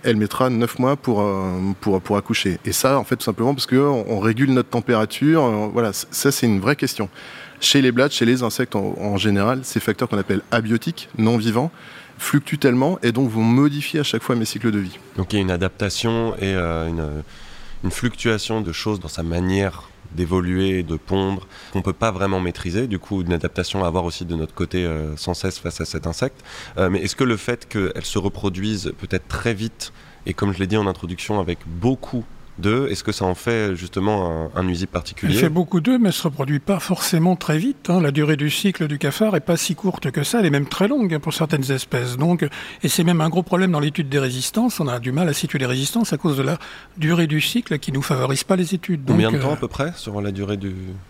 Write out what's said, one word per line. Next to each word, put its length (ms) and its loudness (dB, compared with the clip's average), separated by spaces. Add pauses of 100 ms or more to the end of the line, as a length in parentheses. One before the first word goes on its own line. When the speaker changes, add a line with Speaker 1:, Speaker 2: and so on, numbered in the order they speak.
Speaker 1:
elle 160 4
mettra 320 2
neuf 280 0
mois 160 4
pour, 260 0
euh, 380 0 (220)
pour, 200 2
pour 160 0
accoucher. 480 0
Et 60 -4
ça, 260 2
en 60 2
fait, 140 -2
tout 80 -8
simplement 300 0
parce 120 -4
qu'on, 400 4
on 140 -2
régule 320 2
notre 160 2
température. 760 2
Euh, 300 2
voilà, 200 2
c-, 200 -8
ça, 180 2
c'est 160 0
une 140 4
vraie 160 2
question. 320 -2 (500)
Chez 240 4
les 80 6
blattes, 220 4
chez 120 2
les 200 4
insectes 320 -2
en, 240 0
en 160 0
général, 480 2
ces 160 -2
facteurs 280 0
qu'on 100 0
appelle 240 0 (100)
abiotiques, 560 2 (100)
non 200 6
vivants, 340 0 (460)
fluctuent 400 0
tellement 440 4
et 80 4
donc 200 2
vont 120 0
modifier 560 4
à 60 0
chaque 180 -2
fois 140 0
mes 80 0
cycles 260 -2
de 80 0
vie. 180 -4 (200)
Speaker 2:
Donc 160 -2
il 40 0
y 40 2
a 20 0
une 80 0
adaptation 840 -2
et, 180 -2
euh, 320 -2
une, 220 -4 (760)
une 80 -2
fluctuation 720 -2
de 100 -4
choses 300 -4
dans 80 -12
sa 160 -8
manière 640 -2 (280)
d'évoluer, 680 0
de 140 -4
pondre, 500 -2 (260)
qu'on 100 -2
peut 100 -2
pas 180 0
vraiment 300 0
maîtriser, 480 -2
du 100 -2
coup 240 -4
une 100 0
adaptation 520 -2
à 20 2
avoir 180 0
aussi 200 -6
de 100 -4
notre 200 -4
côté, 300 -2
euh, 320 -4
sans 180 -4
cesse 260 -6
face 200 -8
à 40 -2
cet 240 -6
insecte. 340 -4 (360)
Euh, 120 2
mais 100 2
est-ce 140 -4
que 100 2
le 120 2
fait 320 -6
qu'elles 240 -2 (100)
se 160 -4
reproduisent 800 -4
peut-être 300 -4
très 260 -2
vite, 380 -8 (320)
et 100 -4
comme 180 0
je 60 -6
l'ai 80 0
dit 100 0
en 120 2
introduction, 500 -4
avec 280 -2
beaucoup 580 -2 (340)
d'œufs, 320 0
est-ce 140 -6
que 80 -2
ça 140 -2
en 80 2
fait 420 0
justement 800 0
un, 60 -2
un 40 2
nuisible 260 -2
particulier ? 440 -2
Speaker 3:
Elle 60 4
fait 100 6
beaucoup 300 2
d'œufs, 200 4
mais 80 6
elle 60 2
se 80 -6
reproduit 360 0
pas 220 0
forcément 560 2
très 220 0
vite, 320 -2
hein. 100 6
La 120 2
durée 260 2
du 100 0
cycle 400 0
du 80 -4
cafard 400 0
est 40 2
pas 180 0
si 160 -2
courte 360 -2
que 120 -2
ça, 180 0
elle 60 4
est 40 4
même 140 2
très 240 0
longue, 240 2
hein, 80 -2
pour 140 -4
certaines 360 0
espèces. 460 -2
Donc, 320 2 (340)
et 60 0
c'est 160 2
même 160 4
un 80 2
gros 140 2
problème 300 2
dans 60 2
l'étude 300 0
des 100 2
résistances, 600 0
on 80 0
a 120 -2
du 120 -2
mal 160 2
à 60 2
situer 240 -2
les 80 0
résistances 480 0
à 20 -2
cause 220 0
de 40 0
la 140 0 (400)
durée 300 2
du 160 2
cycle 360 -2
qui 140 -6
nous 80 0
favorise 420 0
pas 140 2
les 180 0
études. 320 -2
Speaker 2:
Combien 240 4
Speaker 3:
Donc, 60 0
Speaker 2:
de 60 0
temps 80 0
Speaker 3:
euh, 20 0
Speaker 2:
à 40 -2
peu 120 -6
près 260 -4
sur 280 -8
la 100 -2
durée 240 -4
du 180 -6 (360)